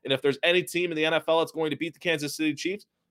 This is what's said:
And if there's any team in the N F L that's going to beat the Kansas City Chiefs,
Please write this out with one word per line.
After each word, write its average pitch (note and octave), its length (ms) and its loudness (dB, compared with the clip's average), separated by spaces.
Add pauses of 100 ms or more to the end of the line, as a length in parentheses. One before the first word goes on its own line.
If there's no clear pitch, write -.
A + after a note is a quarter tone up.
And C3 80 -4
if C3 120 2
there's C#3 180 2
any F3 220 4
team F3 280 -4
in D#3+ 40 -6
the D3+ 100 0
N D#3+ 80 2
F D#3 160 0
L D#3+ 80 4
that's D#3+ 140 0
going D#3 180 -4
to D3 80 -4
beat E3 160 -6
the - 60 -20
Kansas D3 360 -2
City D3+ 200 0
Chiefs, F#3 320 -6 (240)